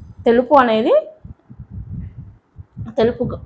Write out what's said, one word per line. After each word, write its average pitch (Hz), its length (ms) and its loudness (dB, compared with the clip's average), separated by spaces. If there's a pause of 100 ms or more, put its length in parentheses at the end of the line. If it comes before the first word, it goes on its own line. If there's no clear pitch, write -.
(240)
తెలుపు 247 300 4
అనేది, 247 400 4 (2000)
తెలుపు, 240 560 -2